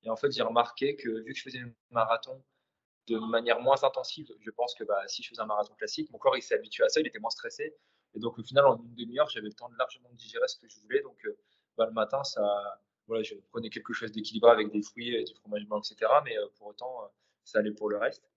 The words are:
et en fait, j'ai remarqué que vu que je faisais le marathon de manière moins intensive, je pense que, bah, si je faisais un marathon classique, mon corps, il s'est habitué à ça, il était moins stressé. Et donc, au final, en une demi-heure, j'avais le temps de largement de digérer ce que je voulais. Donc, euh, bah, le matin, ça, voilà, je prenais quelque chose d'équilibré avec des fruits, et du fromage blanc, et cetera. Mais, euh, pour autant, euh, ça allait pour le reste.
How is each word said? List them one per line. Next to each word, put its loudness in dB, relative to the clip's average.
et -8
en 0
fait, 0
j'ai -2
remarqué 0
que -8
vu -6
que -10
je -14
faisais -12
le -12
marathon 0
de 0
manière 2
moins 4
intensive, -2
je -12
pense -4
que, -10
bah, -2
si -10
je -14
faisais -10
un -2
marathon -2
classique, -8
mon -18
corps, 2
il -2
s'est 2
habitué 0
à 6
ça, 4
il 2
était -10
moins -4
stressé. -8
Et -10
donc, -4
au -10
final, 6
en 6
une -16
demi-heure, -2
j'avais -8
le -10
temps -16
de -20
largement -6
de -20
digérer -4
ce -10
que -20
je -20
voulais. -2
Donc, -14
euh, -8
bah, 4
le -6
matin, -2
ça, -2
voilà, -2
je -10
prenais -8
quelque -10
chose -8
d'équilibré 8
avec 6
des 0
fruits, -6
et 0
du -10
fromage -8
blanc, -4
et -10
cetera. 4
Mais, -6
euh, -4
pour -20
autant, -12
euh, -14
ça 0
allait 0
pour -4
le 0
reste. -2